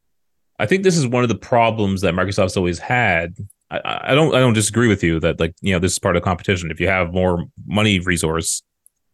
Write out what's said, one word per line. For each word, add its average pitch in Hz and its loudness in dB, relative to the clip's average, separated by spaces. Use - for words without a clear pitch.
I 104 -2
think 190 0
this 180 2
is 143 0
one 123 0
of 120 0
the 110 0
problems 110 0
that 87 0
Microsoft's 92 0
always 87 0
had. 92 0
I, - -4
I, - -4
I - 4
don't, 151 2
I 127 4
don't 123 4
disagree 110 2
with 95 2
you 82 2
that, 80 0
like, 82 -2
you 98 0
know, 87 2
this 90 0
is - -6
part 90 0
of 85 0
the - -8
competition. 87 -2
If 80 -8
you 87 0
have 90 -2
more 90 0
money 101 2
resource 82 -2